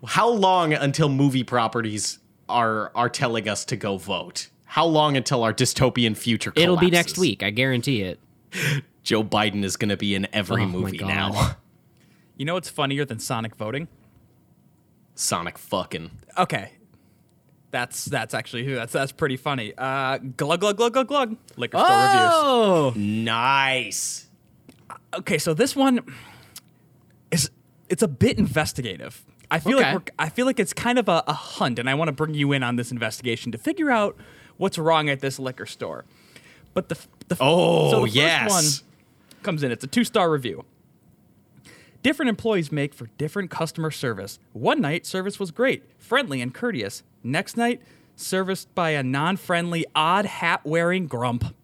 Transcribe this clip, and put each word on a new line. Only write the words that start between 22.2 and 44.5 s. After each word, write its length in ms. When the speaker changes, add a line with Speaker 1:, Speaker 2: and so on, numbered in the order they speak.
Speaker 2:
Oh! 640
Speaker 1:
Nice. 1300
Speaker 3:
Okay, 200
so 160
this 220
one 240
is, 180
it's 160
a 60
bit 280
investigative. 880
I 100
feel 180
like 100
Speaker 2:
Okay. 80
Speaker 3:
we're, 80
I 100
feel 160
like 140
it's 140
kind 260
of 80
a, 200
a 60
hunt, 460
and 100
I 40
wanna 180
bring 220
you 180
in 120
on 120
this 160
investigation 600
to 40
figure 320
out 280
what's 200
wrong 320
at 120
this 180
liquor 260
store. 380
But 160
the 60
f-, 120
the 60
f-, 60
Speaker 1:
Oh, 500
Speaker 3:
so 100
the 60
first 80
Speaker 1:
yes. 340
Speaker 3:
one 600
comes 200
in. 80
It's 120
a 40
two-star 420
review. 360
Different 260
employees 420
make 220
for 140
different 340
customer 400
service. 480